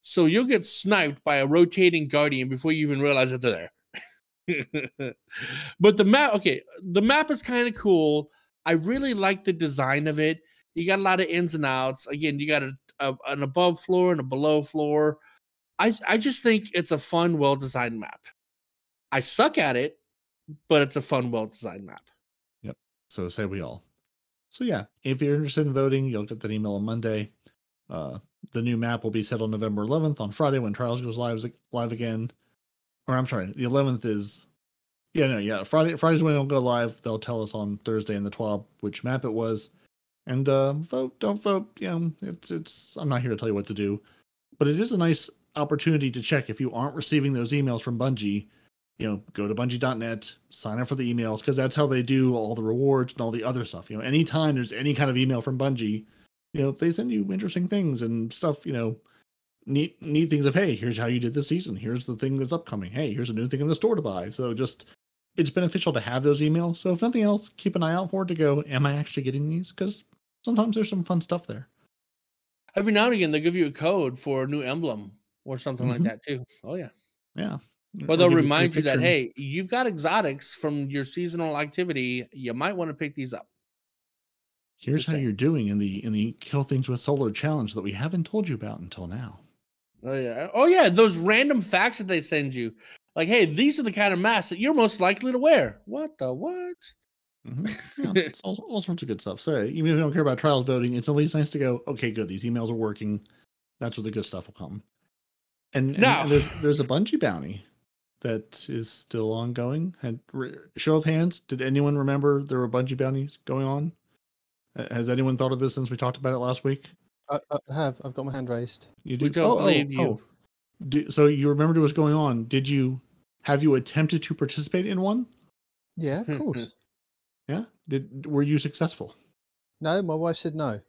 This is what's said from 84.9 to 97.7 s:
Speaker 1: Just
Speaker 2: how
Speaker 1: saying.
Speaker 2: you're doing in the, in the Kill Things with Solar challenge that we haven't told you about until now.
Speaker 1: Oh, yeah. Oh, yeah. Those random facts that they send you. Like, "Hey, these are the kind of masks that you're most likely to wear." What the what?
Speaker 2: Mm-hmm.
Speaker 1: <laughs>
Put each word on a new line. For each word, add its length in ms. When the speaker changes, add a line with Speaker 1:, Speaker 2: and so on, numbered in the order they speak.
Speaker 1:
Just 80
Speaker 2:
how 40
Speaker 1:
saying. 100
Speaker 2:
you're 100
doing 340
in 100
the, 260
in 80
the 300
Kill 220
Things 260
with 100
Solar 320
challenge 420
that 100
we 80
haven't 340
told 240
you 60
about 240
until 280
now. 320
Speaker 1:
Oh, 160
yeah. 340
Oh, 120
yeah. 240
Those 280
random 440
facts 380
that 80
they 120
send 340
you. 200
Like, 140
"Hey, 160
these 340
are 40
the 80
kind 220
of 60
masks 300
that 100
you're 140
most 260
likely 320
to 80
wear." 460
What 320
the 160
what? 420
Speaker 2:
Mm-hmm. 180
Speaker 1:
<laughs> 380